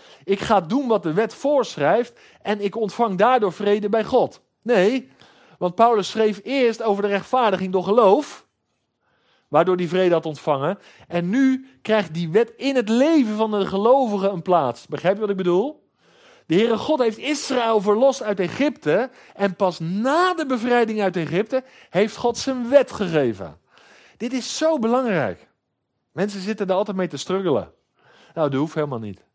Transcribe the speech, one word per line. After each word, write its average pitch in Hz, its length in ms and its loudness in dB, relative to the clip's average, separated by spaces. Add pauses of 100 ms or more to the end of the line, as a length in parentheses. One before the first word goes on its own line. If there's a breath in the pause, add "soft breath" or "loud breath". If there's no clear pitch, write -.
(240 loud breath)
ik 196 160 -2
ga 208 220 2
doen 240 260 -2
wat 214 160 0
de 156 100 -2
wet 214 200 -2
voorschrijft 233 880 0 (220 soft breath)
en 208 200 -4
ik 202 140 -4
ontvang 214 420 -2
daardoor 214 360 2
vrede 202 360 0
bij 220 140 0
God. 214 380 0 (200)
Nee, 226 480 2 (480 soft breath)
want 180 180 -4
Paulus 226 340 2
schreef 214 340 0
eerst 240 400 0
over 202 180 0
de 202 60 -2
rechtvaardiging 196 640 0
door 185 120 0
geloof, 220 640 2 (1000)
waardoor 175 300 2
die 180 100 -2
vrede 180 260 2
had 160 120 0
ontvangen. 151 540 -4 (280 loud breath)
En 175 220 -4
nu 262 380 0 (140 loud breath)
krijgt 208 320 0
die 170 160 -4
wet 226 260 2
in 269 200 -4
het 220 140 0
leven 247 460 4
van 220 160 -2
de 202 140 0
gelovigen 208 680 2
een 175 100 -6
plaats. 160 460 0
Begrijp 190 280 0
je 214 60 -8
wat 208 80 -2
ik 196 80 -4
bedoel? 185 500 -2 (600 soft breath)
De 160 80 0
Heere 226 220 2
God 294 220 0
heeft 226 180 0
Israël 247 640 0
verlost 220 420 2
uit 208 160 -2
Egypte 214 680 -2 (240 loud breath)
en 196 220 -2
pas 180 240 -2
na 262 540 0
de 320 120 -4
bevrijding 240 560 0
uit 185 140 0
Egypte 185 480 -2 (260 loud breath)
heeft 208 260 0
God 240 220 -2
zijn 247 320 -4
wet 269 220 4
gegeven. 120 680 -2 (580 soft breath)
Dit 240 160 -6
is - 240 -6
zo 311 220 0
belangrijk. 220 680 -2 (640)
Mensen 196 300 -6
zitten 208 260 -4
er 185 60 0
altijd 196 240 -2
mee 180 100 -2
te 147 100 -10
struggelen. 170 560 -2 (600 soft breath)
Nou, 156 160 0
dat 135 100 -2
hoeft 156 140 -4
helemaal 147 260 -4
niet. 104 360 -12